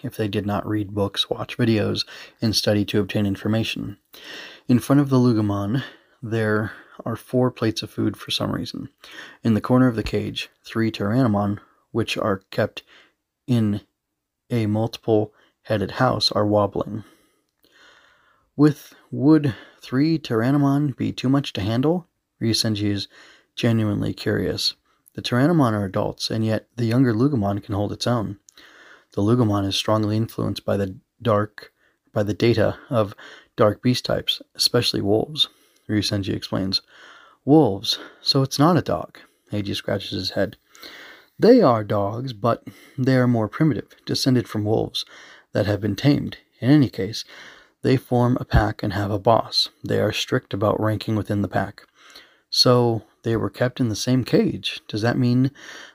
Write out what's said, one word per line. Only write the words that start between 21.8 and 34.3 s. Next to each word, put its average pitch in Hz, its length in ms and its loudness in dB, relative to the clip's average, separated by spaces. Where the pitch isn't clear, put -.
Ryusenji 110 500 0
is 101 160 -4
genuinely 107 580 0
curious. - 640 -4
The 101 80 -10
Tyrannomon 135 500 2
are 104 120 -2
adults, 101 460 -4
and 113 140 -2
yet 110 320 -2
the 117 100 -2
younger 120 280 2
Lugumon 104 480 0
can 101 140 -6
hold 101 160 -2
its - 160 -4
own. 101 320 -2
"The 101 100 -2
Lugumon 104 420 2
is 98 120 -2
strongly 107 400 0
influenced 110 480 -4
by 104 120 0
the 95 200 -4
dark, 104 500 -2
by 107 120 0
the 101 100 -2
data 107 440 2
of 107 260 0
dark 107 280 2
beast 123 220 0
types, - 380 -4